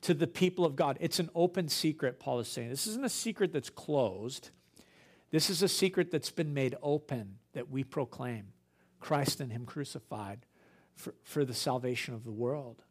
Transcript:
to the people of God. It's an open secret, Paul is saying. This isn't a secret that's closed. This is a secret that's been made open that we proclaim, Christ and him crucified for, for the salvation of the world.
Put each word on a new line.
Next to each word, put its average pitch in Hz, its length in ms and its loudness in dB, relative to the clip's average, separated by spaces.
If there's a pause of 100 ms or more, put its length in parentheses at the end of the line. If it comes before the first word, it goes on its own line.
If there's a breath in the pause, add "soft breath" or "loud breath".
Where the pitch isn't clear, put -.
to 180 120 4
the 160 140 2
people 180 360 4
of 143 120 4
God. 143 240 4
It's - 180 0
an 165 160 2
open 175 340 4
secret, 147 520 0
Paul 127 180 -2
is 117 80 -2
saying. 120 240 -6
This 139 160 -2
isn't 226 180 -4
a 247 40 2
secret 202 440 0
that's 143 180 -2
closed. 120 800 -2 (800 soft breath)
This 156 180 4
is 170 100 0
a 190 80 6
secret 185 440 2
that's - 180 0
been 151 240 -2
made 135 260 2
open 135 600 -2 (120)
that 127 160 -6
we 135 140 -2
proclaim, 123 720 -6 (480 soft breath)
Christ 143 400 0
and 127 100 -6
him 117 160 -6
crucified 117 800 -8 (480 soft breath)
for, - 200 -12 (100)
for 151 200 2
the 127 80 -6
salvation 123 600 0
of 110 80 -8
the 117 80 -10
world. 120 600 -4